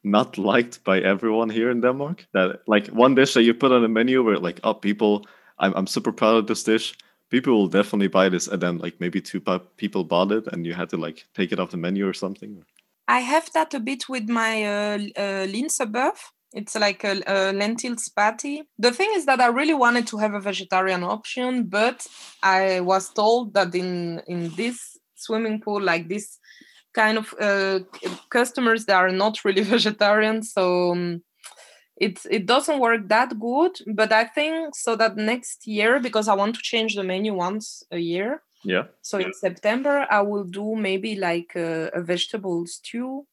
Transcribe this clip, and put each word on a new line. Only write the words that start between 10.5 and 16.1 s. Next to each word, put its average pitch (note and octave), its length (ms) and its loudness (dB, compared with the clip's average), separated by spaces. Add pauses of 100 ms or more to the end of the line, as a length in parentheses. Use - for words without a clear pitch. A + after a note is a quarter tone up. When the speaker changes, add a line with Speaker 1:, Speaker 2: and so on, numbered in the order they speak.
Speaker 1:
you E2+ 80 -6
had F2+ 180 -6
to, F#2+ 60 -6
like, E2 380 -8
take F#2+ 180 -2
it F#2+ 80 -2
off F2+ 120 -4
the - 40 -8
menu F#2+ 320 -2
or F#2 60 -4
something? G2 500 -12 (420)
Speaker 2:
I B3 140 2
have D4 320 -2
that D#4+ 220 -2
a C4 60 -6
bit B3+ 280 -8
with A#3+ 220 -6
my, A3 340 0
uh, G#3 340 -2
l-, G3+ 180 -8
uh, G3 300 -4
linsebuff. B3 720 -4 (360)